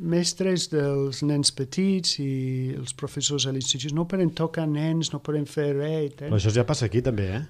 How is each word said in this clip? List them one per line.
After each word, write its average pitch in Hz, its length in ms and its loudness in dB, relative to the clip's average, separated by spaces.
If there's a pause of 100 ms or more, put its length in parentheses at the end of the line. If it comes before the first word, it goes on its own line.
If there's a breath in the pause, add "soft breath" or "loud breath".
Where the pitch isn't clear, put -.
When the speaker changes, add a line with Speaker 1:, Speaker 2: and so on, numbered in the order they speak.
Speaker 1:
mestres 175 680 0
dels 139 540 0
nens 147 300 2
petits 185 680 0
i 131 560 -2
els 135 180 -8
professors 139 540 -2
a 135 60 -2
l'institut 135 420 -2
no 170 120 2
poden 180 240 2
tocar 165 360 -2
nens, 156 460 0
no 143 80 -4
poden 151 260 -2
fer 147 260 0
res 151 320 0
i 139 60 -2
tal. 143 180 -10
Speaker 2:
Però 107 100 2
això 107 140 4
ja 117 120 4
passa 139 220 0
aquí, 110 160 2
també, 104 260 0
eh? 101 220 -2